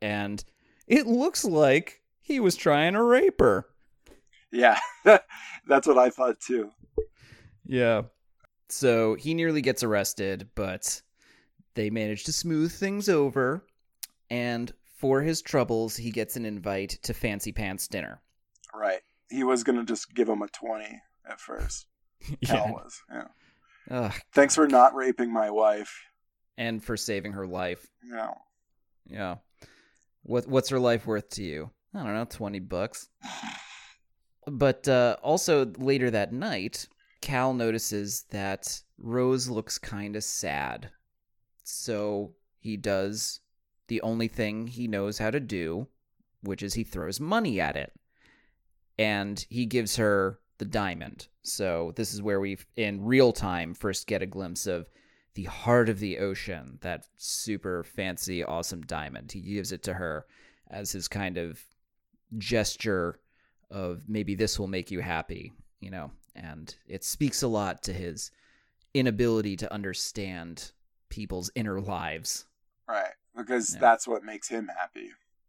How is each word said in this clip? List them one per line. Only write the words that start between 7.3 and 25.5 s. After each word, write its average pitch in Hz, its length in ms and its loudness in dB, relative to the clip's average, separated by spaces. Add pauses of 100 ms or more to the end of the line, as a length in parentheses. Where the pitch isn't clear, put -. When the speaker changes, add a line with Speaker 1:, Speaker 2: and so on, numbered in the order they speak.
Speaker 1:
Yeah. 117 380 4 (680)
So 113 460 4
he 156 180 -4
nearly 165 280 2
gets 127 220 0
arrested, 98 720 0
but 95 460 -4 (720)
they 107 160 -2
manage 107 360 -4
to 156 80 -4
smooth 165 380 0
things 196 380 -2
over, 139 560 2 (640)
and 120 420 -4 (260)
for 135 260 2
his 160 180 0
troubles, 113 560 0
he 117 140 -6
gets 107 240 -4
an 117 100 -4
invite 98 460 -4 (100)
to 120 120 -6
Fancy 104 380 -4
Pants 98 360 -6
dinner. 76 340 -8 (520)
Speaker 2:
Right. 104 260 0 (300)
He 131 140 -2
was 127 200 4
gonna 120 200 2
just 113 300 -6
give 113 160 4
him 104 120 0
a 101 80 -4
twenty 110 520 -10 (280)
at 107 100 -12
first. - 480 -8 (340)
Speaker 1:
<laughs> - 80 -14 (120)
Yeah. 120 80 -2 (140)
Speaker 2:
Cal 107 100 -2
was, - 280 -16 (100)
yeah. - 120 -10 (640)
Speaker 1:
Ugh. 120 240 -2 (200)
Speaker 2:
Thanks 139 220 8
for 156 120 8
not 131 260 10
raping 127 400 0
my 110 160 2
wife. 107 540 2 (540)